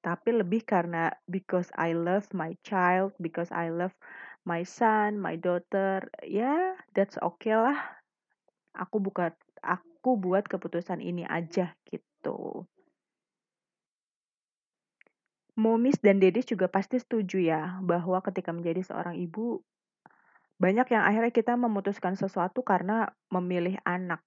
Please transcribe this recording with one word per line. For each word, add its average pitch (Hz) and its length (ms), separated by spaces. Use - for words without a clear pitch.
tapi 180 320
lebih 208 240
karena 170 480
because 180 560
I 165 160
love 180 400
my 165 240
child, 185 560
because 170 320
I 170 240
love 175 240
my 170 200
son, 214 520
my 170 240
daughter, 190 680
ya, 294 560
that's 202 280
okay 220 360
lah. 247 240
Aku 208 240
buka-, 185 360
aku 208 560
buat 185 240
keputusan 180 560
ini 175 240
aja, 170 480
gitu. - 800
Momis 226 400
dan 196 240
Dedis 190 240
juga 185 240
pasti 196 320
setuju 196 400
ya, 165 400
bahwa 180 400
ketika 185 320
menjadi 170 320
seorang 170 320
ibu, 208 400
banyak 220 320
yang 214 80
akhirnya 233 320
kita 240 240
memutuskan 202 560
sesuatu 190 480
karena 202 480
memilih 180 560
anak. 180 440